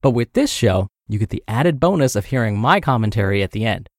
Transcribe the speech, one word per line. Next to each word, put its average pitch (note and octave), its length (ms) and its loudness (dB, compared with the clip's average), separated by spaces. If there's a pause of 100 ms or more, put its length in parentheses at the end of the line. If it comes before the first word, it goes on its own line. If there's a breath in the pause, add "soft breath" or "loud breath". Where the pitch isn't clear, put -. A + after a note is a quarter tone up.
But C3+ 80 4
with A#2 220 -2
this C#4 180 0
show, F#2+ 380 0 (180)
you G#2+ 140 -4
get G#2+ 100 -2
the - 160 -8
added C#3 320 0
bonus D#3+ 380 2
of G#2 80 -4
hearing A2+ 340 -2
my D3+ 220 2
commentary G#2+ 640 0
at F#2 80 -8
the G#2+ 120 -4
end. G2 240 -4 (100)